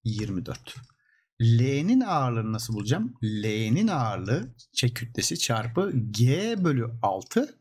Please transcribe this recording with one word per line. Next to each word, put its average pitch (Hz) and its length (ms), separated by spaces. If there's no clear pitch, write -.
Yirmi 107 420
dört. - 300
L'nin 139 600
ağırlığını 123 520
nasıl 110 200
bulacağım? 139 400
L'nin 110 640
ağırlığı 120 680
çek 123 220
kütlesi 120 440
çarpı 120 520
G 143 520
bölü 123 280
altı. 101 600